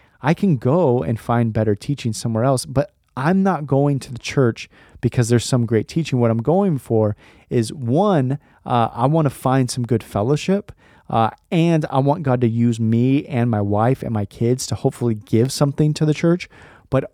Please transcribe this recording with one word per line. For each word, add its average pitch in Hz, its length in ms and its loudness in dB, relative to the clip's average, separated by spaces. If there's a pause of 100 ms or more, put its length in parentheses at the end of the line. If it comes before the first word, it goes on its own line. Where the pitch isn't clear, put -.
(220)
I 151 140 0
can 180 220 2
go 131 440 2
and 113 180 -2
find 120 320 0
better 110 220 2
teaching 123 400 -6
somewhere 113 300 -4
else, 131 220 0
but 143 280 -2 (240)
I'm 175 240 2
not 170 240 -2
going 139 340 2
to - 140 -14
the 110 60 -8
church - 500 0 (320)
because 117 280 0
there's 117 160 4
some 120 200 0
great 110 220 0
teaching. 143 320 -2
What 120 100 4
I'm 113 120 0
going 175 360 0
for 110 380 0 (340)
is, 113 240 -2
one, 139 600 0 (320)
uh, 120 280 0
I 117 140 0
wanna 156 220 2
find 131 420 -2
some 123 140 -6
good 113 180 0
fellowship, 151 680 -2 (380)
uh, 113 220 0 (180)
and 165 400 2
I 135 100 0
want 139 240 0
God 127 180 0
to 123 60 2
use 117 320 0
me 117 460 2
and 123 240 -2
my 107 120 0
wife 104 420 0
and 123 80 -6
my 104 140 -4
kids 120 420 -2
to 110 80 -6
hopefully 120 400 -2
give 113 360 0
something 151 440 0
to 156 100 -2
the 151 80 2
church. 170 360 0 (400)
But 135 240 -2